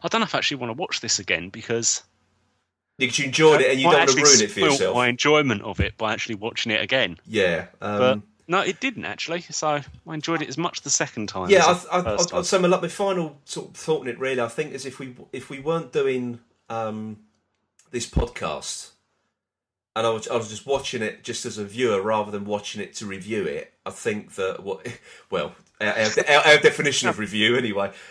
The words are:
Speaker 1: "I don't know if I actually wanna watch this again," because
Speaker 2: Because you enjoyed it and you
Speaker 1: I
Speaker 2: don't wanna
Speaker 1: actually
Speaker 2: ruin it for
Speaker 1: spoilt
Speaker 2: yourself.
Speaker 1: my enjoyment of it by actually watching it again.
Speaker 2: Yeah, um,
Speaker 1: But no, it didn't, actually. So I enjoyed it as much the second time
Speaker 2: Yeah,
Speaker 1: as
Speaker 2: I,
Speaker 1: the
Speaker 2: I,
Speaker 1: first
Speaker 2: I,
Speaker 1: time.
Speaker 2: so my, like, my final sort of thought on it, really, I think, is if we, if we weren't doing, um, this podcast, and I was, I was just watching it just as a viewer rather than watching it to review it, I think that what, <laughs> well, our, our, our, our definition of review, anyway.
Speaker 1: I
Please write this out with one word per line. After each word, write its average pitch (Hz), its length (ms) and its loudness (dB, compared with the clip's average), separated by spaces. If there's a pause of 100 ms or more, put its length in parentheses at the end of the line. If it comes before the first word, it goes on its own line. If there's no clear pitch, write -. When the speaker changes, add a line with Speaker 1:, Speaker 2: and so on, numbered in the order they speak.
Speaker 1:
"I 170 40 -4
don't 226 140 0
know 202 40 0
if - 80 -8
I 143 60 -2
actually - 180 -2
wanna 123 160 -6
watch - 280 -8
this - 180 -2
again," 92 300 -2
because 113 520 -2 (960)
Speaker 2:
Because 131 220 0
you 135 60 -2
enjoyed 147 360 8
it 131 80 6
and 131 100 2
you 139 80 4
Speaker 1:
I 170 40 8
Speaker 2:
don't 147 80 8
wanna 139 120 6
Speaker 1:
actually 147 120 2
Speaker 2:
ruin 135 180 8
it 104 100 2
for 104 80 -6
Speaker 1:
spoilt 147 140 4
Speaker 2:
yourself. 98 220 2
Speaker 1:
my 123 140 4
enjoyment 135 520 2
of 98 180 -8
it 101 180 0
by 110 140 -2
actually 117 240 -4
watching 110 360 -6
it 107 100 0
again. 104 360 0 (100)
Speaker 2:
Yeah, 90 400 0 (140)
um, 101 180 -2
Speaker 1:
But 127 200 4 (280)
no, 180 140 0
it - 180 -4
didn't, 214 260 -6
actually. 160 360 -6
So 151 380 -4 (280)
I 160 60 -10
enjoyed 156 280 -2
it 151 80 -6
as 131 80 -8
much 170 240 -4
the 143 80 -10
second 120 400 -2
time 95 220 -2
Speaker 2:
Yeah, 170 180 8
Speaker 1:
as 175 220 0
Speaker 2:
I, 180 100 2
Speaker 1:
the 143 80 -4
Speaker 2:
I, 104 80 0
Speaker 1:
first 175 160 -2
Speaker 2:
I, - 40 -2
Speaker 1:
time. 180 80 -2
Speaker 2:
so 196 140 2
my, 175 80 4
like, 175 140 4
my 170 60 -6
final 180 580 -4
sort - 240 -12
of - 60 -20
thought 156 260 -2
on 127 60 -8
it, 120 100 -6
really, 131 240 -2
I 113 60 0
think, 151 260 -8
is 135 140 -10
if 127 100 -12
we, 127 180 -14 (160)
if 127 200 -12
we 139 80 -10
weren't 165 340 -4
doing, 127 460 0 (280)
um, 110 520 -6 (720)
this 117 180 -6
podcast, - 800 -6 (1080)
and 113 120 0
I - 40 4
was, 110 160 -4
I 123 80 -4
was 110 140 -2
just 107 160 -14
watching 135 380 -2
it - 200 -8
just 117 220 -8
as 107 120 -8
a 104 80 -6
viewer 104 360 0
rather 107 300 0
than 101 140 -8
watching 104 360 -6
it - 140 -12
to 110 100 -10
review 98 400 -6
it, 73 280 -8 (120)
I 98 60 -8
think - 440 -6
that 95 280 -4
what, 98 220 -8 (240)
<laughs> - 220 -16
well, 80 220 -4 (280)
our, 107 60 0
our, 107 200 2 (220)
our, 147 180 8
our 151 120 10
definition 147 500 2
of 131 100 -4
review, 107 380 2
anyway. 101 300 -2
Speaker 1:
I - 40 -8 (200)